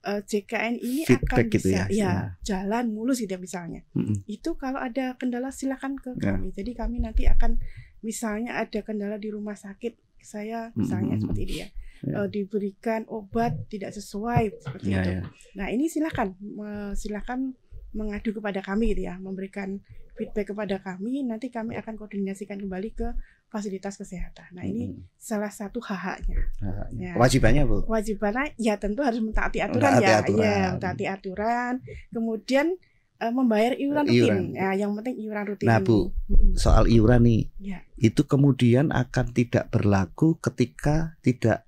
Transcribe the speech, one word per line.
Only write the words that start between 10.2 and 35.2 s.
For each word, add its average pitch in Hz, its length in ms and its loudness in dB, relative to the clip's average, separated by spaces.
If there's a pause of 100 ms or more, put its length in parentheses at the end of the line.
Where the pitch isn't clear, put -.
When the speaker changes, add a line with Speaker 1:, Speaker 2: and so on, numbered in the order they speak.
Speaker 1:
misalnya - 400 -2
Speaker 2:
Mm-mm. 107 80 -2
Speaker 1:
seperti - 200 -2
itu - 120 -4
ya. 175 120 -8 (360)
Speaker 2:
Ya. - 160 -6
Speaker 1:
Eh, 202 80 -4
diberikan 202 800 -6
obat 226 480 -4 (100)
tidak - 300 -10
sesuai 220 640 -4
seperti - 300 -8
Speaker 2:
Ya, 92 100 2
Speaker 1:
itu. 92 100 0
Speaker 2:
ya. 92 120 -4 (340)
Speaker 1:
Nah, 196 160 -8
ini 262 160 0
silahkan, 285 500 -4
me-, 208 560 -10
silahkan 247 600 -6 (340)
mengadu 214 460 -6
kepada 208 240 -6
kami 202 320 0
gitu 185 160 -2
ya, 175 100 -10
memberikan 190 640 -10 (340)
feedback 214 380 -6
kepada 196 260 -6
kami, 202 460 -6
nanti 233 260 -6
kami 226 260 -8
akan 220 200 -10
koordinasikan 202 640 -8
kembali 196 340 -8
ke 233 240 -4 (300)
fasilitas 196 500 -8
kesehatan. - 560 -10
Nah, 180 160 -10
ini 220 240 -4
Speaker 2:
Mm-mm. - 240 -16
Speaker 1:
salah 208 320 -6
satu 202 320 -10
hak-haknya. 180 560 -4 (240)
Speaker 2:
Hak-haknya. 98 400 -6
Speaker 1:
Ya. - 160 -8
Speaker 2:
Kewajibannya, 120 480 6
Bu? 107 200 4
Speaker 1:
Kewajibannya, 220 640 -2 (100)
ya, 226 200 0
tentu 208 240 -4
harus 247 200 0
mentaati 220 400 0
aturan, 269 360 2
Speaker 2:
Mentaati 220 100 6
Speaker 1:
ya. - 140 6
Speaker 2:
aturan. 208 240 2
Speaker 1:
Ya, 208 200 2 (120)
mentaati - 320 -4
aturan. 214 640 -4 (380)
Kemudian, 226 540 -2 (500)
eh, 233 160 -4
membayar 233 420 4
iuran 277 300 -2
rutin. - 240 6
Speaker 2:
Iuran. 185 240 2
Speaker 1:
Ya, 190 240 -2
yang 202 180 -2
penting 226 240 -6
iuran 214 300 -8